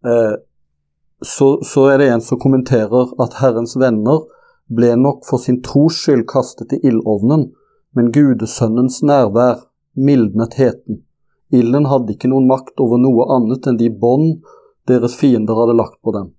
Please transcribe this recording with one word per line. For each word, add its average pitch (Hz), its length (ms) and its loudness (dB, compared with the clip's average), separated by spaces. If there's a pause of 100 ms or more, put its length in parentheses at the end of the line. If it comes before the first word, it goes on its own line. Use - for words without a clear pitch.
Eh, 113 320 0 (880)
så, 139 300 0 (100)
så 139 240 2
er 139 160 4
det 127 80 2
en 117 80 0
som 123 160 -6
kommenterer 127 880 0
at - 160 -10
Herrens 117 400 -2
venner 127 460 0 (400)
ble 120 320 2
nok 139 300 0
for 127 100 -2
sin 123 240 -2
tros 156 320 0
skyld 127 320 0
kastet - 480 -6
i - 140 -6
ildovnen, 110 640 0 (420)
men 120 160 0
Gudesønnens 123 960 0
nærvær 123 540 2 (340)
mildnet 113 640 0
heten. 117 460 -2 (500)
Ilden 127 320 2
hadde 123 300 -2
ikke - 100 -6
noen 131 240 2
makt 131 320 -4
over 120 160 0
noe 127 320 2
annet 131 400 -2
enn 117 80 0
de 117 80 0
bånd 127 540 0 (500)
deres 120 240 0
fiender 113 400 0
hadde 117 240 2
lagt - 240 -4
på 110 140 -4
dem. 95 220 -10